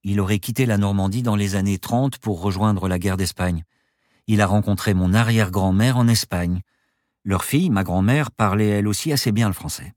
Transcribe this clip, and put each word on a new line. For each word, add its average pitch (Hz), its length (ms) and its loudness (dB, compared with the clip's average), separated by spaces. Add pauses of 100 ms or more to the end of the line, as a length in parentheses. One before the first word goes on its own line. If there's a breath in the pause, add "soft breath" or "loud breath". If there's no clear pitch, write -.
Il 101 160 -2
aurait 101 200 0
quitté 127 260 -2
la 107 140 2
Normandie 101 420 0
dans 113 140 0
les 101 180 -2
années 98 240 0
trente 127 400 -2
pour 95 240 -4
rejoindre 98 460 0
la 92 100 0
guerre 92 180 -2
d'Espagne. 90 480 -2 (640)
Il 107 160 2
a 98 60 2
rencontré 101 480 0
mon 90 180 2
arrière-grand-mère 107 840 2
en 120 100 2
Espagne. 90 540 0 (600)
Leur 95 200 -2
fille, 165 260 0
ma 98 140 2
grand-mère, 101 480 0
parlait 107 380 0
elle 104 180 0
aussi 123 240 -2
assez 131 200 0
bien 110 160 2
le 95 60 -2
français. 78 440 -12